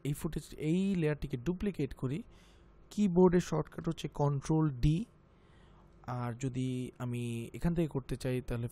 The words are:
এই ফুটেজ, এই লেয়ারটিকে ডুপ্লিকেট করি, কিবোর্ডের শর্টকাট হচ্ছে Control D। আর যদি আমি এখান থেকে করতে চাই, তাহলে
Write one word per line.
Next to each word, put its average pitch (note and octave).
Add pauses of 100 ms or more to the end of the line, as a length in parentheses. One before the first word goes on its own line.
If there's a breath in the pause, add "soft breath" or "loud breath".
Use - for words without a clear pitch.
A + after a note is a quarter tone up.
এই D3
ফুটেজ, D#3+ (240)
এই F3+ (200)
লেয়ারটিকে D3 (100)
ডুপ্লিকেট F3+ (100)
করি, C3+ (720 loud breath)
কিবোর্ডের F3+
শর্টকাট D#3
হচ্ছে - (140)
Control C#3+ (180)
D। - (1300 soft breath)
আর A#2+ (140)
যদি C3 (360)
আমি A#2+ (360)
এখান E3+
থেকে E3
করতে C3+
চাই, B2+ (120)
তাহলে A#2+